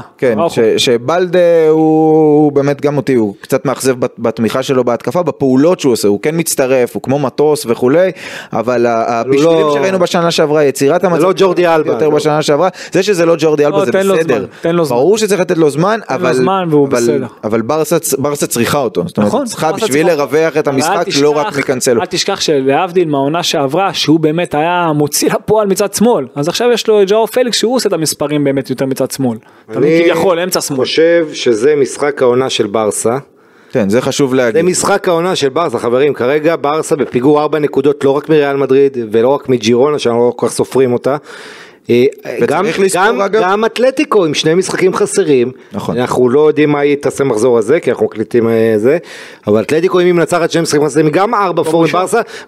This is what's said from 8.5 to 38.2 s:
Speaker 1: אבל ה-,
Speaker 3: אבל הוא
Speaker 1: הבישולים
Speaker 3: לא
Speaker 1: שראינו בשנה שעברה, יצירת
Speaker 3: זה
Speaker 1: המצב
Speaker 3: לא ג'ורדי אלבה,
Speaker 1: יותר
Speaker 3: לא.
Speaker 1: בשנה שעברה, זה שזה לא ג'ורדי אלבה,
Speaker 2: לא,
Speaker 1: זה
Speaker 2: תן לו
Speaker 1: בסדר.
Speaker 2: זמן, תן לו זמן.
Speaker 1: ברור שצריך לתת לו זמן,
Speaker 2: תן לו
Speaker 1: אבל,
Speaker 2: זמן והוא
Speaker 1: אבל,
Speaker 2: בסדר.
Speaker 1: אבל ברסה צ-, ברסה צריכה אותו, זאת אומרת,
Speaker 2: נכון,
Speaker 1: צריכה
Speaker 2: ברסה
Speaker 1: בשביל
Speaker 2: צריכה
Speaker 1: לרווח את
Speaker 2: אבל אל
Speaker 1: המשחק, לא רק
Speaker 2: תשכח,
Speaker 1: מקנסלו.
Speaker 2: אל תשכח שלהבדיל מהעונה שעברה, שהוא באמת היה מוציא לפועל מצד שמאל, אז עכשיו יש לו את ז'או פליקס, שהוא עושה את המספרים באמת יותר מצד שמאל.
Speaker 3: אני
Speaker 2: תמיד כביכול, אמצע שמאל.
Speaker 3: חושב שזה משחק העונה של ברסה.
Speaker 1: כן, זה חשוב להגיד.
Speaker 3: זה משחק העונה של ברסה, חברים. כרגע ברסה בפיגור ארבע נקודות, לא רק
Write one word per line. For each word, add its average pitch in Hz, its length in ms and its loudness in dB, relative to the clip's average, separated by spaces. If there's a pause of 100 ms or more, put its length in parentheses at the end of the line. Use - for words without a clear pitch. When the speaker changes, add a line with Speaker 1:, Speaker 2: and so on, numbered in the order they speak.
Speaker 1:
אבל 120 320 -2
ה-, 113 180 0 (180)
Speaker 3:
אבל 123 80 -4
הוא 135 60 2
Speaker 1:
הבישולים 160 320 2
Speaker 3:
לא 147 60 0
Speaker 1:
שראינו 185 260 0
בשנה 170 320 0
שעברה, 151 320 2
יצירת 139 380 0
Speaker 3:
זה 196 60 2
Speaker 1:
המצב 165 160 0
Speaker 3:
לא 190 120 2
ג'ורדי 175 320 2
אלבה, 160 260 2
Speaker 1:
יותר 151 160 2
Speaker 3:
לא. 151 60 2
Speaker 1:
בשנה 151 260 0
שעברה, 151 280 0 (220)
זה 185 120 2
שזה 180 220 0
לא 165 140 2
ג'ורדי 151 260 2
אלבה, 147 120 0
Speaker 2:
לא, 147 80 2
Speaker 1:
זה 120 60 0
Speaker 2:
תן 190 160 2
לו - 80 2
Speaker 1:
בסדר. 160 220 0
Speaker 2:
זמן, 95 80 -6 (160)
תן 170 140 0
לו 170 100 2
זמן. 123 120 -2
Speaker 1:
ברור 175 200 2
שצריך 202 240 0
לתת 165 160 -2
לו 156 120 4
זמן, 196 380 0
Speaker 2:
תן - 60 -4
לו 131 60 -4
Speaker 1:
אבל, 127 140 -2
Speaker 2:
זמן 175 360 0
והוא 147 180 2
Speaker 1:
אבל, 123 100 0
Speaker 2:
בסדר. 120 280 0 (180)
Speaker 1:
אבל 110 180 -2
ברסה 156 380 -2
צ-, - 160 -6
ברסה 143 320 -4
צריכה 120 300 -2
אותו, 107 300 -2
זאת - 100 -12
אומרת, 104 100 -2
Speaker 2:
נכון, 247 180 -2
Speaker 1:
צריכה - 260 -4
Speaker 2:
ברסה 202 140 -4
Speaker 1:
בשביל 151 220 0
Speaker 2:
צריכה 147 160 0
Speaker 1:
לרווח 147 340 -2
את 147 100 -2
Speaker 2:
אבל 135 140 -2
אל - 20 0 (140)
Speaker 1:
המשחק, 139 240 -2
לא 147 80 4
רק 147 180 0
Speaker 2:
תשכח, 139 120 -8
Speaker 1:
מקנסלו. 127 420 -2
Speaker 2:
אל 90 40 -2
תשכח 180 360 -4
שלהבדיל 165 680 0
מהעונה 147 360 -2
שעברה, 143 280 -2 (220)
שהוא 160 260 0
באמת 156 360 -2
היה 170 400 0
מוציא 147 340 0
לפועל 214 380 0
מצד 196 260 -2
שמאל, 202 320 2 (100)
אז 143 120 -4
עכשיו 233 240 0
יש - 160 -2
לו 214 140 4
את 190 60 2
ז'או 214 200 2
פליקס, 247 300 -2
שהוא 233 180 0
עושה 220 140 0
את 190 40 -4
המספרים 151 500 -2
באמת 139 260 -2
יותר 135 160 -4
מצד 135 260 -2
שמאל. 120 260 -4 (320)
Speaker 3:
אני 110 80 -10
Speaker 2:
תמיד 160 240 2 (100)
כביכול, 170 280 0
אמצע 175 220 -4
שמאל. 139 180 -4
Speaker 3:
חושב 165 540 2
שזה 123 420 0
משחק 143 460 -2
העונה 127 280 2
של 110 180 -2
ברסה. 110 500 -2 (540)
Speaker 1:
כן, 104 180 0
זה 120 120 2
חשוב 131 320 -2
להגיד. 123 280 2
Speaker 3:
זה - 20 2
משחק 190 440 -2
העונה 175 280 0
של 139 140 0
ברסה, 135 300 -2
חברים. 127 340 2
כרגע 151 480 0
ברסה 151 340 -2
בפיגור 143 460 2
ארבע 151 180 -2
נקודות, 143 440 0
לא 139 80 4
רק 147 180 -2